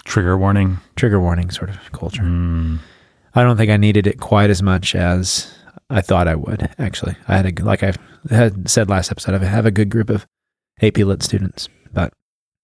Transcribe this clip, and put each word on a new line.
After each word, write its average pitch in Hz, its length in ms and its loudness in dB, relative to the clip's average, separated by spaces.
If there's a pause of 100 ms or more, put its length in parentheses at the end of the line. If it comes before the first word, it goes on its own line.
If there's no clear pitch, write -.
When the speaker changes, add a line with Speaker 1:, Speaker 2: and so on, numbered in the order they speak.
Speaker 1:
Trigger 92 340 0
warning. 95 420 2 (180)
Speaker 2:
Trigger 104 240 2
warning 87 300 0
sort 92 180 -8
of 98 80 -12 (160)
culture. - 300 -8
Speaker 1:
Mm. 85 560 -2 (560)
Speaker 2:
I 123 80 4
don't 120 140 4
think 107 140 4
I 107 60 4
needed 104 300 4
it 98 120 -2
quite 104 300 4
as 92 140 2
much 95 320 0
as 92 580 -2 (360)
I 107 120 0
thought 87 260 0
I 80 80 0
would, - 340 -6 (100)
actually. 98 360 -6 (120)
I 95 100 2
had 92 220 -2
a, 85 40 -4
like 98 200 0
I 95 100 0 (360)
had 110 400 2
said 104 200 2
last 95 220 -2
episode, 95 240 -4
I 95 100 -2
have 104 220 0
a 110 40 2
good 101 180 0
group 107 200 -2
of 110 160 -2 (560)
A 110 100 4
P 104 120 2
Lit 98 180 0
students. - 480 -4 (240)
But 92 180 -2 (520)